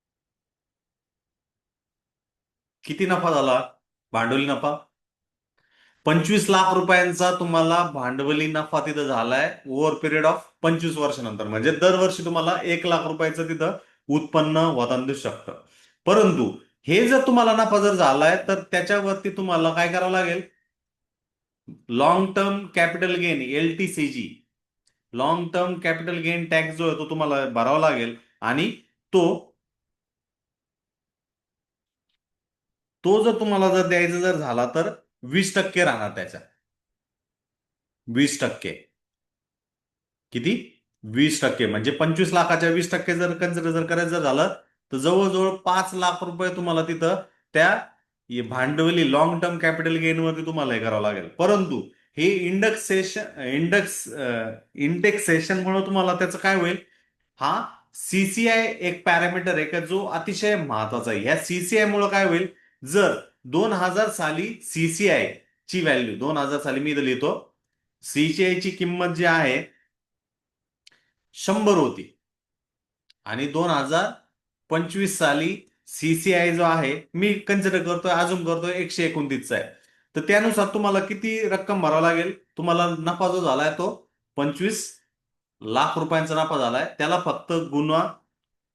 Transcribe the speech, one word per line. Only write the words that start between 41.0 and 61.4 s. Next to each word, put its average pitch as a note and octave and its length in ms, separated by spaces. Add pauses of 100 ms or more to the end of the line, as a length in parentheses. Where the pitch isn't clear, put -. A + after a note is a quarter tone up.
वीस C3 380
टक्के. B2 240
म्हणजे G#2+ 260
पंचवीस D#3+ 420
लाखाच्या E3+ 360
वीस E3+ 220
टक्के F3 240
जर E3+ 180
कन्सिडर E3+ 380
जर E3 140
करायचं E3+ 240
जर E3+ 100
झालं, D3+ 340 (400)
तर C3+ 40
जवळजवळ F#3 580
पाच F#3 380
लाख F3+ 300
रुपये F3+ 320
तुम्हाला E3+ 280
तिथं E3 320 (380)
त्या F3+ 340 (640)
भांडवली D3+ 600
लॉंग E3 280
टर्म E3+ 180
कॅपिटल E3 400
गेन D#3+ 220
वरती D#3+ 260
तुम्हाला D3+ 280
हे A2+ 60
करावं A2 220
लागेल. G2+ 260
परंतु F3 640 (280)
हे F3 160
इंडेक्सेशन, F#3+ 1080
इंडेक्स, C#3+ 720
अ, A#2 380 (220)
इंडेक्सेशनमुळं F#3 1120
तुम्हाला F#3 280
त्याचं F3+ 240
काय G3 180
होईल? F3+ 200 (600)
हा E3+ 320 (260)
सीसीआय A3+ 840
एक F3+ 260
पॅरामीटर F3+ 480
आहे D#3 120
का E3+ 140
जो F#3 260
अतिशय G#3 500
महत्वाचा A2+ 560
आहे. G2+ 80
ह्या B2+ 180
सीसीआय F3+ 480